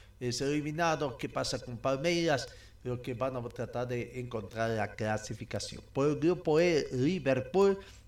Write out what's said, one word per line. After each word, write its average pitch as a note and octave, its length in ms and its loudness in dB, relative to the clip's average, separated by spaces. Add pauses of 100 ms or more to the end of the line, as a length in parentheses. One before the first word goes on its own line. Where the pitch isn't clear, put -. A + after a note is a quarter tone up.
(200)
es B2 220 -2
eliminado, D3+ 760 0
qué C3 100 -4
pasa C3 300 -2
con A#2+ 180 -10
Palmeiras, D3+ 680 2 (380)
pero B2 180 -4
que C3 120 -6
van C3 200 -2
a A#2+ 140 -4
tratar A#2+ 400 -6
de B2 320 -4
encontrar A2+ 500 -2
la G#2 240 0
clasificación. - 880 -4 (100)
Por C3+ 140 2
el C#3+ 140 2
Grupo E3 400 4
E, F3 320 4
Liverpool, C#3+ 840 4 (320)